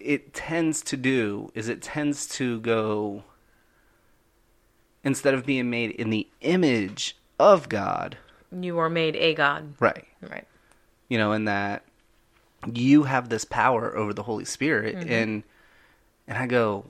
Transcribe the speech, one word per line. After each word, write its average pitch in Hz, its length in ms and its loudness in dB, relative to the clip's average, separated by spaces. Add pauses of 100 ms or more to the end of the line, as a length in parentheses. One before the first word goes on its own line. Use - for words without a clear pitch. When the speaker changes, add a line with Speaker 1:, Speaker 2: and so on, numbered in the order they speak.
Speaker 1:
it 135 340 -4
tends 160 480 -2
to - 140 -6
do 120 580 -2
is 110 140 -6
it - 140 -6
tends 147 480 -4
to 120 300 -2
go, 107 640 -2 (1800)
instead 135 300 2
of 127 120 -4
being 131 240 0
made 117 220 -2
in 110 180 -4
the 107 160 0 (140)
image 127 760 0 (220)
of 170 300 6
God. 65 480 -4 (340)
Speaker 2:
You 180 300 -6
are 160 100 0
made 160 240 0
a 160 200 2
God. 147 440 0
Speaker 1:
Right. - 260 2 (160)
Speaker 2:
Right. - 280 -14 (600)
Speaker 1:
You 120 100 0
know, 107 120 4
in 107 140 0
that 101 400 -2 (880)
you 135 320 6
have 131 240 0
this 113 160 -2
power 110 520 2
over 104 160 -2
the 101 120 -6
Holy 107 200 -6
Spirit. 110 520 -2
Speaker 2:
Mm-hmm. 170 160 -6
Speaker 1:
And, 110 300 0 (840)
and - 120 -8
I 127 100 -4
go, 110 420 2